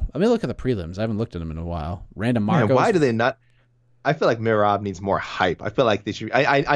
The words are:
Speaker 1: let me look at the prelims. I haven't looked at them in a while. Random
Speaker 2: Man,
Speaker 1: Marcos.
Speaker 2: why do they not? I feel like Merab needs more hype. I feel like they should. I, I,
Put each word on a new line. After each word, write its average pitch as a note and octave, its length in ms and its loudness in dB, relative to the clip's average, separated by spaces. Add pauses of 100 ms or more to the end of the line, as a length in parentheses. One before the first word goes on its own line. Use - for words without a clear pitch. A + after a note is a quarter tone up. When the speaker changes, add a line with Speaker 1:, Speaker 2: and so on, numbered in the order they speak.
(120)
Speaker 1:
let C3+ 80 -4
me G3+ 80 2
look A#3 160 0
at D3 40 -6
the A2+ 60 -6
prelims. F#2 440 -4
I G#2 40 -2
haven't A2+ 160 -2
looked A#2 160 -6
at F2+ 40 -6
them E2 120 -6
in D#2 80 -8
a E2 60 -8
while. E2+ 500 -8
Random A2+ 300 0
Speaker 2:
Man, C#3 160 2
Speaker 1:
Marcos. A#2+ 160 4
Speaker 2:
why G3 160 4
do F#3 60 2
they C3+ 140 2
not? A2+ 260 0 (680)
I C#3 100 2
feel D#3+ 120 0
like A#2+ 120 2
Merab G#2 420 2
needs G2 200 -8
more G2 180 0
hype. - 420 -2
I G#2 100 -6
feel C#3 140 2
like G#2 200 2
they G#2+ 80 -4
should. A2 200 -8
I, C#3 260 4
I, C#3+ 60 0 (120)